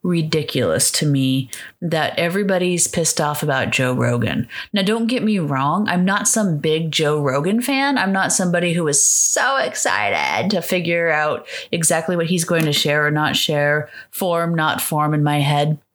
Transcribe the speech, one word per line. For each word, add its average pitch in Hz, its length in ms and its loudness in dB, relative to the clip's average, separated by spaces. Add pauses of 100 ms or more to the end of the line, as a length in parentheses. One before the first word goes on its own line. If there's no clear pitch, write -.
ridiculous 151 880 0
to - 120 -2
me 135 460 0 (320)
that 160 380 0
everybody's 180 680 0
pissed - 320 -2
off 147 220 -2
about 135 300 2
Joe 127 200 0
Rogan. 120 560 0 (240)
Now, 196 120 0
don't 226 240 0
get 233 160 -2
me 214 160 2
wrong. 147 500 0
I'm 180 160 2
not 202 220 0
some 190 320 0
big 160 320 0
Joe 151 280 2
Rogan 143 400 0
fan. 269 380 0
I'm 196 160 2
not 190 180 0
somebody 175 420 0
who 170 140 0
is 143 160 2
so - 540 2
excited 101 920 0
to 180 100 0
figure 170 480 0
out 151 380 -2 (240)
exactly 165 440 0
what 165 120 0
he's 170 180 0
going 165 200 0
to 147 60 0
share 147 320 0
or 147 60 2
not 151 260 0
share, 147 540 0 (220)
form, 170 420 -2
not 160 260 0
form 151 360 0
in 147 80 2
my 147 160 2
head. 147 400 0 (160)